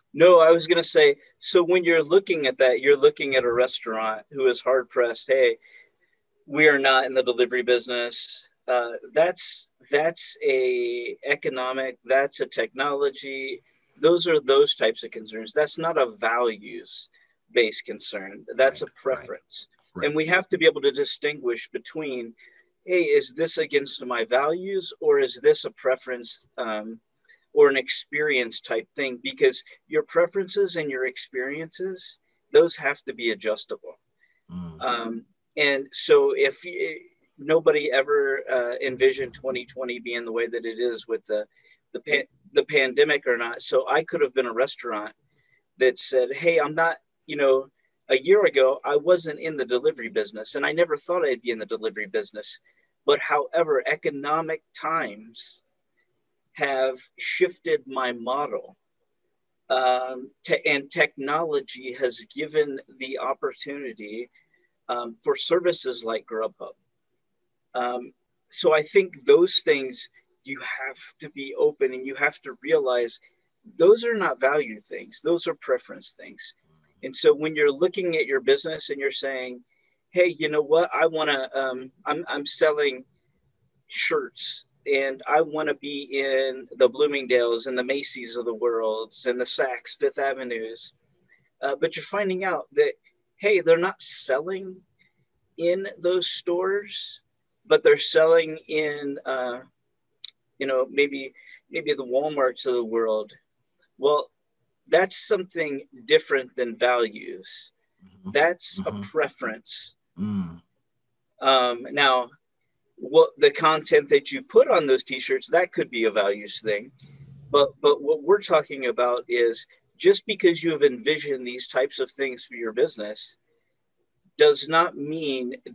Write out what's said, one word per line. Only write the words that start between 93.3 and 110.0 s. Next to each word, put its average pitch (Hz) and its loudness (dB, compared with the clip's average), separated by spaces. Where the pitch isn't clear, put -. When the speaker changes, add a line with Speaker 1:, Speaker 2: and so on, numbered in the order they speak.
Speaker 1:
hey, 202 2
they're 165 6
not 180 -2
selling 185 -4
in 180 0
those 175 0
stores, 190 -4
but 156 4
they're 147 8
selling 160 4
in, 147 -4
uh, 127 -6
you 139 -4
know, 131 2
maybe, 139 -2
maybe 147 -4
the 131 -6
Walmarts 139 -2
of 123 0
the 120 -2
world. 110 -2
Well, 143 0
that's 185 2
something 165 -4
different 139 0
than 120 -4
values. 107 -4
Speaker 2:
Mm-hmm. - -16
Speaker 1:
That's 175 0
Speaker 2:
Mm-hmm. 139 -6
Speaker 1:
a - -8
preference. - -8